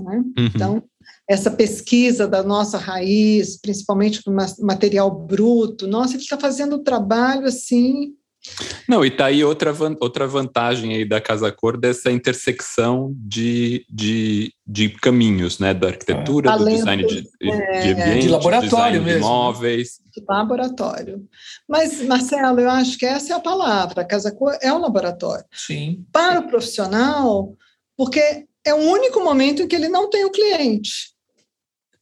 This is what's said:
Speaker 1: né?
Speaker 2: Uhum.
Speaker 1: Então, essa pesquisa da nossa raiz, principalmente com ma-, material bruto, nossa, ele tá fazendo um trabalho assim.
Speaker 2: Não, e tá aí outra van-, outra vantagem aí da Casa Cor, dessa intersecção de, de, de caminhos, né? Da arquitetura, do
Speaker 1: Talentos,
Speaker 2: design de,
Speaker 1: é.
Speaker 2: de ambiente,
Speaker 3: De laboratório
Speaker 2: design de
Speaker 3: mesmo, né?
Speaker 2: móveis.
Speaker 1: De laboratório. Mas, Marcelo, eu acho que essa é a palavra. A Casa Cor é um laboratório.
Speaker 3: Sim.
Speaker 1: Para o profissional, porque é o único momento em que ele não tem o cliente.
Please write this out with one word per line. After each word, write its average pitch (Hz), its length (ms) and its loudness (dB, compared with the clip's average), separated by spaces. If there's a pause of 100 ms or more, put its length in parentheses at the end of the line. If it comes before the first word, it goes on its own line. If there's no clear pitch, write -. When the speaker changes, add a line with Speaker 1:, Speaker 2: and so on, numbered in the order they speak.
Speaker 1:
né? 190 160 -6 (200)
Speaker 2:
Uhum. 120 160 2
Speaker 1:
Então, 104 280 -2 (460)
essa 196 220 2
pesquisa 233 760 2
da 190 140 0
nossa 208 340 0
raiz, 190 840 0
principalmente 202 640 -2
com 202 80 -6
ma-, 196 300 -2
material 196 500 2
bruto, 208 760 0
nossa, 247 300 -2
ele 269 100 -10
tá 285 120 -6
fazendo 285 380 -2
um 285 80 -6
trabalho 247 600 2
assim. 262 680 0 (760)
Speaker 2:
Não, 226 160 6
e 131 80 4
tá 139 160 0
aí 143 160 4
outra 151 300 2
van-, 156 300 -2
outra 120 240 -2
vantagem 123 680 -2
aí 110 140 -2
da 107 140 2
Casa 107 280 0
Cor, 117 280 -2
dessa 123 340 0
intersecção 123 1040 -2
de, 120 720 -2
de, 107 640 -2 (140)
de 104 240 0
caminhos, 107 680 2
né? 98 140 2
Da 92 140 0
arquitetura, 143 640 0
do 220 60 2
Speaker 1:
Talentos, 220 220 2
Speaker 2:
design 214 260 0
de, - 200 -4 (160)
Speaker 1:
é. 98 380 -2
Speaker 2:
de 185 120 0
ambiente, 110 280 2
Speaker 3:
De 131 80 4
laboratório 175 400 4
Speaker 2:
design 233 300 2
de - 80 -2
Speaker 3:
mesmo, 170 160 2
né? 104 40 0
Speaker 2:
móveis. 120 760 -2 (140)
Speaker 1:
De 214 140 -16
laboratório. 214 960 -4 (400)
Mas, 311 360 0
Marcelo, 254 580 2
eu 247 80 4
acho 254 300 0
que 247 80 -2
essa 277 260 -2
é 349 40 -2
a 349 40 -2
palavra. 240 600 -2
A 175 40 -4
Casa 208 240 -2
Cor 269 300 -2
é 262 100 0
um 311 80 0
laboratório. 185 760 -4
Speaker 3:
Sim. 156 580 -8
Speaker 1:
Para 349 280 2
o 330 60 -10
profissional, 226 1080 -2 (400)
porque 294 480 0 (180)
é 302 120 0
o 302 40 2
único 403 460 2
momento 285 380 2
em 339 40 0
que 339 80 -2
ele 320 140 0
não 381 220 0
tem 403 160 0
o 381 40 0
cliente. 330 840 -2 (880)